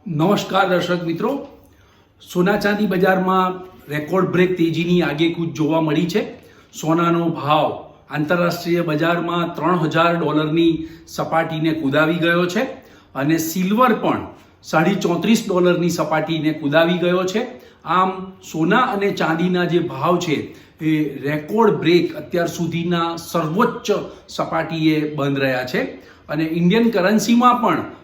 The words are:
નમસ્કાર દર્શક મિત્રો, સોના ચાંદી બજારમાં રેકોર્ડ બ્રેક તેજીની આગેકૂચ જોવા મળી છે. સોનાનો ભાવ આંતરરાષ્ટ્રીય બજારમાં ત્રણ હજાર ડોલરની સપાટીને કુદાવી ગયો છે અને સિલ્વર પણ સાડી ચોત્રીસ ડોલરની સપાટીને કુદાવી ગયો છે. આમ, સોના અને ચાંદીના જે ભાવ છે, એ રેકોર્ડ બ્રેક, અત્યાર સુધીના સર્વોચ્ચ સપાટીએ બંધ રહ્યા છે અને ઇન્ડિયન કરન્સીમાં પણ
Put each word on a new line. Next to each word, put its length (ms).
નમસ્કાર 600
દર્શક 340
મિત્રો, 440
સોના 240
ચાંદી 300
બજારમાં 680
રેકોર્ડ 340
બ્રેક 320
તેજીની 440
આગેકૂચ 480
જોવા 320
મળી 240
છે. 280
સોનાનો 480
ભાવ 640
આંતરરાષ્ટ્રીય 720
બજારમાં 720
ત્રણ 200
હજાર 400
ડોલરની 720
સપાટીને 680
કુદાવી 400
ગયો 320
છે 160
અને 220
સિલ્વર 560
પણ 340
સાડી 320
ચોત્રીસ 540
ડોલરની 400
સપાટીને 600
કુદાવી 460
ગયો 260
છે. 220
આમ, 240
સોના 260
અને 340
ચાંદીના 540
જે 140
ભાવ 400
છે, 340
એ 380
રેકોર્ડ 540
બ્રેક, 420
અત્યાર 320
સુધીના 680
સર્વોચ્ચ 760
સપાટીએ 840
બંધ 240
રહ્યા 240
છે 200
અને 140
ઇન્ડિયન 460
કરન્સીમાં 720
પણ 220